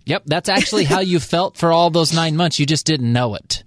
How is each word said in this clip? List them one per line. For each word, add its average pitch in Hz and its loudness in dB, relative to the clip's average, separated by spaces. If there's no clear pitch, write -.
Yep. 175 -4
That's 156 -2
actually 202 0
how 170 0
you 180 0
felt 175 -2
for 170 2
all 170 4
those 160 0
nine 160 0
months. 170 0
You 143 0
just 147 -2
didn't 127 0
know 120 0
it. - -10